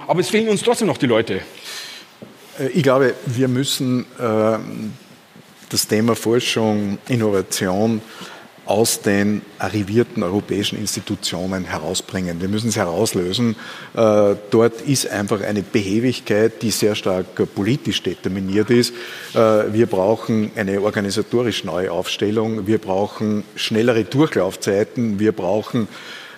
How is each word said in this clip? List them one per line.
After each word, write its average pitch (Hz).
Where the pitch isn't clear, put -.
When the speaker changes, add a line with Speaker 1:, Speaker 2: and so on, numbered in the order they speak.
Speaker 1:
Aber 160
es -
fehlen 220
uns 202
trotzdem 233
noch 135
die 139
Leute. 110
Speaker 2:
Äh, 131
ich 160
glaube, 131
wir 127
müssen, 127
äh, 110
das -
Thema 110
Forschung, 107
Innovation 107
aus 110
den 101
arrivierten 104
europäischen 101
Institutionen 95
herausbringen. 87
Wir 92
müssen 110
es 104
herauslösen. 101
Äh, 104
dort 117
ist 139
einfach 101
eine 98
Behebigkeit, 110
die 120
sehr 104
stark, 92
äh, 101
politisch -
determiniert 95
ist. 120
Äh, 107
wir 113
brauchen 107
eine 98
organisatorisch 104
neue 90
Aufstellung. 107
Wir 107
brauchen 104
schnellere 113
Durchlaufzeiten. 107
Wir 107
brauchen, 104